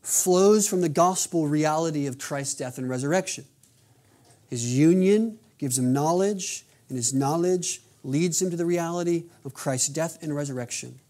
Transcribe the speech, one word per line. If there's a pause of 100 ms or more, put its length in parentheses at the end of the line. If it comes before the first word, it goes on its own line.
flows
from
the
gospel
reality
of
Christ's
death
and
resurrection. (1040)
His
union (180)
gives
him
knowledge, (240)
and
his
knowledge (220)
leads
him
to
the
reality (200)
of
Christ's
death
and
resurrection. (100)